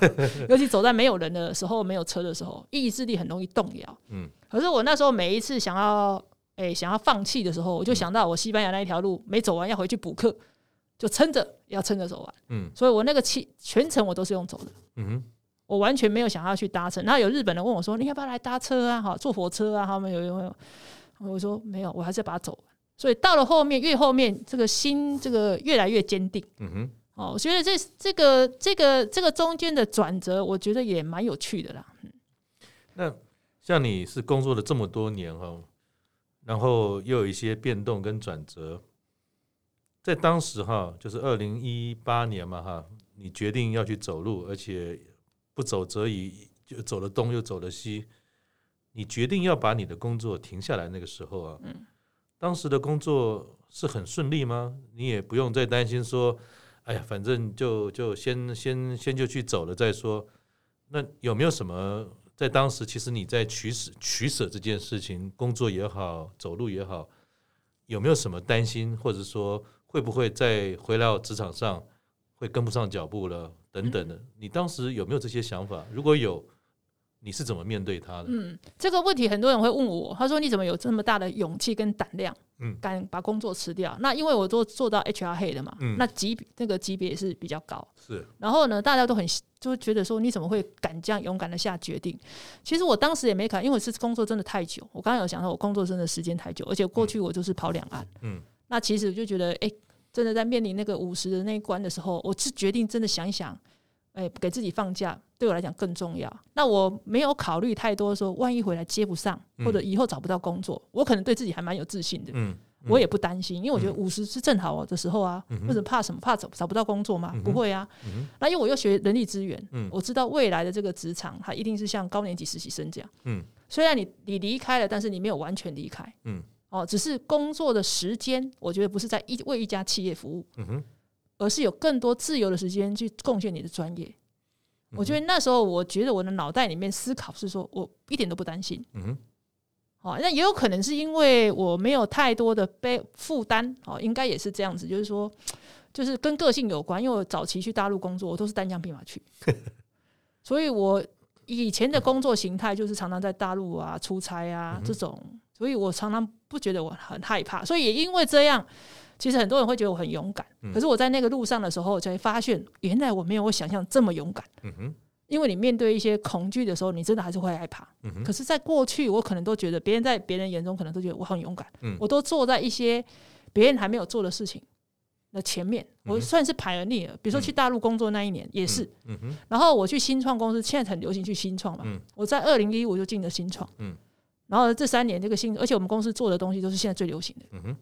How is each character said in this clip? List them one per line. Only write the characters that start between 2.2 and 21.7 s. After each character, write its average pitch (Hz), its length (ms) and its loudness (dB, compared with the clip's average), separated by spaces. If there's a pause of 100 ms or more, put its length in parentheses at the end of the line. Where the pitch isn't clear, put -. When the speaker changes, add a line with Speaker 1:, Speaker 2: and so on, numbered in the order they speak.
Speaker 2:
的 170 100 -4
时 160 100 -8
候， - 280 -10
意 262 180 0
志 254 160 -4
力 233 100 0
很 170 120 -2
容 165 120 -6
易 185 60 -6
动 185 300 -2
摇。 - 220 -14 (120)
Speaker 1:
嗯。 92 180 -8 (220)
Speaker 2:
可 214 100 0
是 320 80 4
我 294 140 4
那 285 140 4
时 285 80 4
候 277 80 8
每 190 240 2
一 233 40 2
次 247 200 -2
想 185 180 -2
要， 202 420 4 (360)
哎， 180 180 -2
想 175 180 -4
要 214 60 2
放 220 260 4
弃 233 200 0
的 175 100 0
时 175 80 -2
候， 175 160 0
我 180 80 -2
就 247 80 4
想 175 180 0
到 214 160 4
我 165 80 2
西 220 160 -2
班 214 120 4
牙 185 80 0
那 196 100 0
一 202 40 -2
条 175 160 0
路， 185 260 0
Speaker 1:
嗯。 - 20 -12
Speaker 2:
没 202 100 2
走 220 140 2
完 170 160 0
要 214 80 0
回 190 100 0
去 240 80 -2
补 165 200 -6
课， - 200 4 (600)
就 226 100 -2
撑 302 240 4
着， 254 160 2 (200)
要 196 120 -4
撑 196 200 0
着 180 80 -4
走 - 160 -12
完。 - 100 -14 (160)
Speaker 1:
嗯。 98 240 -4
Speaker 2:
所 247 140 4
以 254 40 8
我 214 120 6
那 277 100 4
个 285 80 4
七-， - 260 -2 (120)
全 - 280 2
程 247 200 4
我 180 80 0
都 185 100 -2
是 202 80 -2
用 180 140 -4
走 - 180 -12
的。 - 60 -14 (240)
Speaker 1:
嗯 117 100 -4
哼。 117 180 -4 (480)
Speaker 2:
我 202 60 2
完 208 180 6
全 233 160 4
没 214 80 2
有 240 80 2
想 170 180 -2
要 190 80 2
去 190 140 -2
搭 180 220 -2
乘。 180 160 -4
然 220 80 6
后 285 40 8
有 214 120 6
日 269 120 2
本 185 140 2
人 175 80 -2
问 233 100 2
我 180 80 0
说 208 160 -2
：“你 247 100 0
要 285 60 -2
不 277 60 -8
要 277 80 -6
来 247 100 -4
搭 247 220 -4
车 254 300 0
啊？ 233 120 0
哈， 196 140 -2
坐 269 160 -2
火 180 180 -2
车 214 240 0
啊？” 202 140 0
他 196 100 0
们 190 140 -4
有， 175 80 -2
有， 175 220 -2
有， 185 140 -8 (640)
我 190 200 -6
说 202 240 -2
：“没 202 160 -8